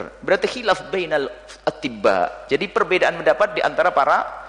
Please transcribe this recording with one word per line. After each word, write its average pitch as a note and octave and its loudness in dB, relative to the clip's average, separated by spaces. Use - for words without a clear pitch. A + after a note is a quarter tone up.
Berarti G3+ 2
khilaf A3 -2
bainal D#3 -2
atibba. G#2+ 0
Jadi E3 -2
perbedaan E3+ 2
pendapat D#3+ 2
di - 0
antara D3 2
para D3 2